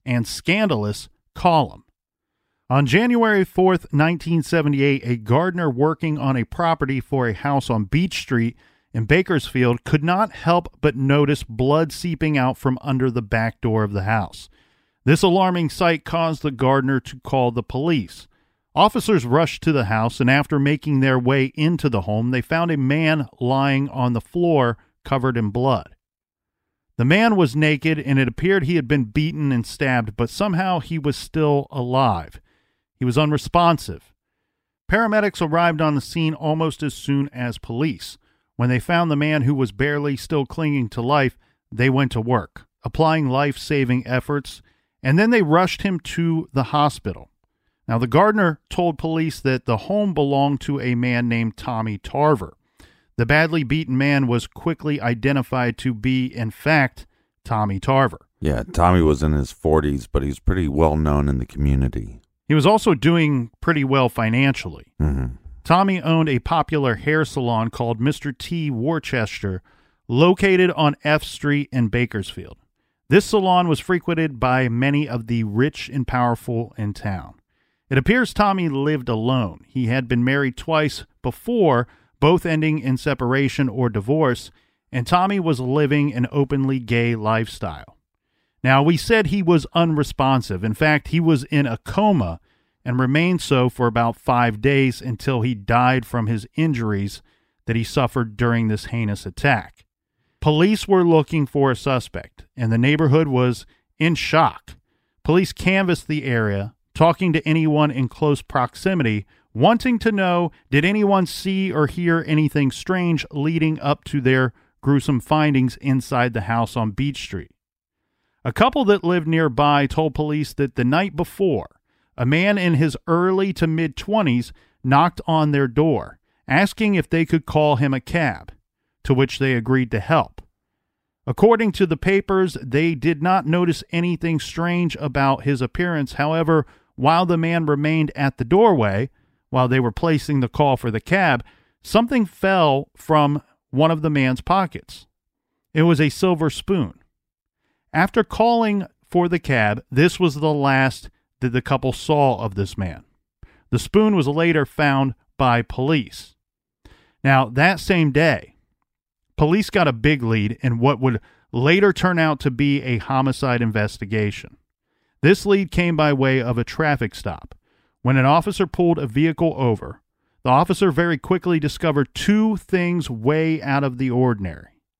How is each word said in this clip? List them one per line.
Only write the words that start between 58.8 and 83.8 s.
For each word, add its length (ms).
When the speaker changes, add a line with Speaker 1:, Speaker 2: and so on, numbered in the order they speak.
Speaker 2:
was 200
in 120
his 180
forties, 560
but 140
he 80
was 100
pretty 300
well 260
known 320
in 120
the 60
community. 760
Speaker 1:
He 60
was 120
also 280
doing 680
pretty 240
well 240
financially. 920
Speaker 2:
Mm-hmm. 340
Speaker 1:
Tommy 360
owned 280
a 100
popular 560
hair 300
salon 440
called 300
Mister 320
T 400
Worcester, 920
located 640
on 320
F 200
Street 500
in 160
Bakersfield. 720
This 160
salon 420
was 140
frequented 580
by 300
many 360
of 220
the 160
rich 460
and 180
powerful 720
in 160
town. 420
It 80
appears 360
Tommy 360
lived 380
alone. 600
He 180
had 220
been 160
married 340
twice 480
before, 680
both 240
ending 360
in 180
separation 720
or 180